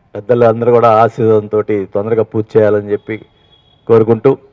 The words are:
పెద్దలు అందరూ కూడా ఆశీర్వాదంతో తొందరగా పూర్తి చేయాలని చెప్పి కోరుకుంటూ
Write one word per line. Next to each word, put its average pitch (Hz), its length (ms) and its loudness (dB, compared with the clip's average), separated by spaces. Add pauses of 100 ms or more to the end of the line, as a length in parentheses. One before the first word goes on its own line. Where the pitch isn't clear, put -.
(140)
పెద్దలు 120 380 -2
అందరూ 117 240 -2
కూడా 117 140 4 (120)
ఆశీర్వాదంతో 110 560 0 (380)
తొందరగా 110 360 -2
పూర్తి 107 220 -6
చేయాలని 104 400 0
చెప్పి 110 220 -8 (720)
కోరుకుంటూ 113 420 2 (220)